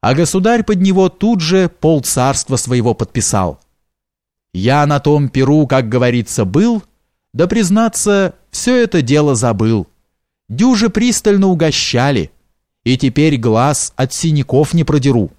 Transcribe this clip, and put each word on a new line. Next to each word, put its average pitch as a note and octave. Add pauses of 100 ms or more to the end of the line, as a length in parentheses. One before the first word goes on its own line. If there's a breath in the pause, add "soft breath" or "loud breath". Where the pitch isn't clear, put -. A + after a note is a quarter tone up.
А B2
государь F#3+
под G#3
него F#3+
тут G3+
же F3
полцарства C#3
своего A#2+
подписал. G2+ (920)
Я B2+
на D3
том D3
пиру, C#3
как B2+
говорится, A#2+
был, G3 (500)
да, D3+
признаться, G#3 (160)
все -
это A3
дело C#3+
забыл. A2 (600)
Дюже G#3+
пристально G#3
угощали, C#3+ (520)
и B2
теперь C#3+
глаз A#2+
от C3
синяков D3
не E3+
продеру. C3